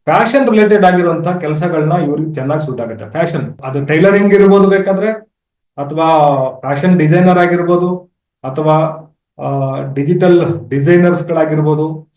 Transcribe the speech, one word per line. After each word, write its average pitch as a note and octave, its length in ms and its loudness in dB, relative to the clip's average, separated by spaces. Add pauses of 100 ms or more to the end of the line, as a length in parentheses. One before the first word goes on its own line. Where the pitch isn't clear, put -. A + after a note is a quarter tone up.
ಫ್ಯಾಷನ್ A3+ 460 2
ರಿಲೇಟೆಡ್ G#3 340 4
ಆಗಿರುವಂತಹ F3 540 0
ಕೆಲಸಗಳನ್ನ D#3 540 -2
ಇವ್ರಿಗೆ D#3 420 -4
ಚೆನ್ನಾಗಿ C#3+ 320 -6
ಸೂಟ್ A#2+ 140 -8
ಆಗುತ್ತೆ. A2 300 -10
ಫ್ಯಾಷನ್, D#3 540 -6
ಅದು C#3 200 -6
ಟೈಲರಿಂಗ್ G3 500 2
ಇರ್ಬೋದು G3 340 6
ಬೇಕಾದ್ರೆ, G3 420 0 (680)
ಅಥವಾ D#3 280 -4 (540)
ಫ್ಯಾಷನ್ C#3+ 380 0
ಡಿಸೈನರ್ F3 400 4
ಆಗಿರ್ಬೋದು, F3 580 0 (480)
ಅಥವಾ, D3+ 300 0 (720)
ಆ, C#3 280 -4 (200)
ಡಿಜಿಟಲ್ F3 760 0
ಡಿಸೈನರ್ಸ್ E3+ 580 2
ಗಳಾಗಿರ್ಬೋದು, D#3 920 -2